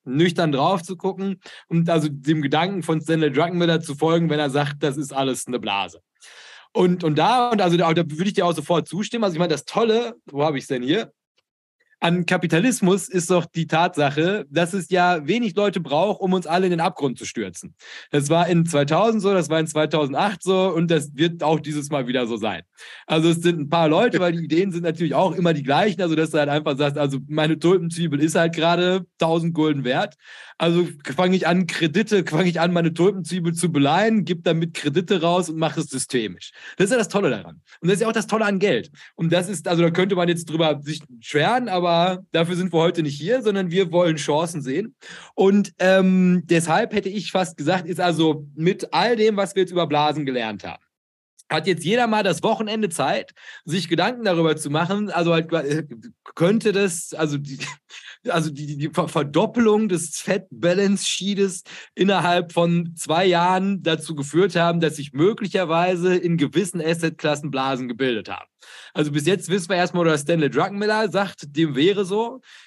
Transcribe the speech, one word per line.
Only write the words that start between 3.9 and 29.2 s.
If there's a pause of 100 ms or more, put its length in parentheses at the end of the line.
folgen,
wenn
er
sagt,
das
ist
alles
eine
Blase. (720)
Und,
und
da,
und
also
da,
da
würde
ich
dir
auch
sofort
zustimmen.
Also
ich
meine,
das
Tolle,
wo
habe
ich's
denn
hier? (880)
An
Kapitalismus
ist
doch
die
Tatsache,
dass
es
ja
wenig
Leute
braucht,
um
uns
alle
in
den
Abgrund
zu
stürzen. (340)
Das
war
in
zweitausend
so,
das
war
in
zweitausendacht
so
und
das
wird
auch
dieses
Mal
wieder
so
sein. (440)
Also
es
sind
ein
paar
Leute,
weil
die
Ideen
sind
natürlich
auch
immer
die
gleichen.
Also
dass
du
halt
einfach
sagst,
also (100)
meine
Tulpenzwiebel
ist
halt
gerade (120)
tausend